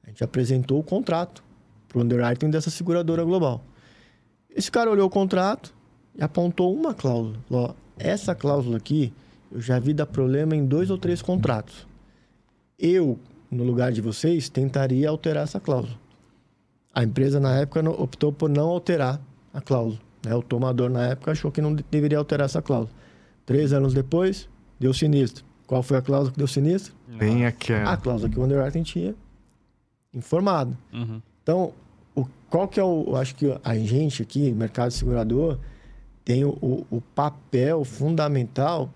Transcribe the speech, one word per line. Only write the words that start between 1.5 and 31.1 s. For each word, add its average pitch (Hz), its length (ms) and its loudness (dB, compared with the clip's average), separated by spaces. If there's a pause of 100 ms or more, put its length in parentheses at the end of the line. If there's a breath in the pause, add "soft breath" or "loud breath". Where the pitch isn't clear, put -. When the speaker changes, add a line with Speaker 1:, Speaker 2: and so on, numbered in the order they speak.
Speaker 1:
pro 123 120 -2
underwriting 120 480 2
dessa 156 200 0
seguradora 170 560 0
global. 160 360 0 (880 soft breath)
Esse - 220 -4
cara 233 180 2
olhou 202 160 4
o 185 40 2
contrato 190 640 0 (420)
e - 80 -4
apontou 175 500 0
uma 302 200 -2
cláusula. 117 420 -2 (140)
Falou, 123 200 0
"Ó, - 40 -12 (260)
essa 185 340 -2
cláusula 139 440 0
aqui, 139 360 0 (380 loud breath)
eu - 80 -10
já 123 200 0
vi 131 140 0
dar 147 140 0
problema 139 480 0
em 147 100 2
dois 160 240 2
ou 190 80 0
três 175 240 -2
contratos. 135 640 -2 (920 soft breath)
Eu, 160 400 4 (320)
no 120 120 -2
lugar 123 280 2
de 113 100 0
vocês, 135 480 0
tentaria 135 600 2
alterar 156 340 -2
essa 151 160 -6
cláusula." 120 380 -4 (960)
A 120 100 0
empresa, 135 360 2
na 135 200 2
época, 147 240 -2
não, 160 80 2
optou 147 400 -2
por 143 180 -2
não 147 200 2
alterar 156 520 0 (320)
a 120 80 -8
cláusula, 113 380 -2 (260)
né? 113 100 -2
O 120 60 0
tomador, 123 480 0
na 123 180 0
época, 131 240 -4
achou 151 200 -4
que 156 100 -2
não 151 140 0
de-, 151 160 -6
deveria 147 260 2
alterar 143 280 0
essa 156 160 -2
cláusula. 120 340 -2 (500 loud breath)
Três 135 280 2
anos 135 200 4
depois, 165 560 0 (300)
deu 131 140 2
sinistro. 143 500 2 (240)
Qual 127 160 0
foi 135 140 2
a 127 40 2
cláusula 139 300 0
que 131 60 -8
deu 139 100 0
sinistro? 160 460 0 (140)
Speaker 2:
Bem 113 380 2
Speaker 3:
Ah. 120 40 4
Speaker 2:
aquela. 107 420 0
Speaker 1:
A 95 60 0
cláusula 113 340 -2
que 113 80 -2
o 127 40 2
underwriting 139 400 0
tinha 180 320 -4 (1000)
informado. 151 600 0 (160)
Speaker 3:
Uhum. 113 280 -8 (220)